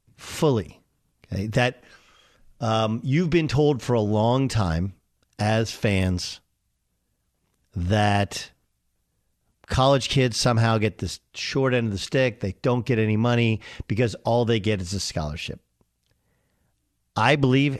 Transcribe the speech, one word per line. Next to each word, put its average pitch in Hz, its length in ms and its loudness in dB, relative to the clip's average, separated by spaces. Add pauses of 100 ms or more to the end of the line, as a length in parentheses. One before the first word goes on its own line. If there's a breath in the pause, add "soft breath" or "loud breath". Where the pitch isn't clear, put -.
(160)
fully - 640 -2 (540)
okay, 98 140 -4
that, 123 360 0 (760 soft breath)
um, 110 440 0
you've 147 260 0
been 160 180 2
told 147 340 2
for 123 120 -2
a 113 80 2
long 113 460 2
time 95 460 -2 (460)
as 110 320 0
fans 92 680 -2 (1400)
that 101 760 0 (1160)
college 135 420 2
kids 127 260 0
somehow 113 420 2
get 104 200 -2
the - 200 -8 (160)
short 135 400 -2
end 117 140 0
of 101 60 -2
the 98 40 -4
stick. 127 440 -2
They 98 200 -4
don't 123 240 0
get 117 140 0
any 107 160 2
money 117 460 2 (260 loud breath)
because 110 260 0 (120)
all 120 180 2
they 113 160 0
get 98 220 -2
is 87 120 -10
a 95 60 -4
scholarship. - 640 -8 (1500)
I 127 220 2
believe 135 420 2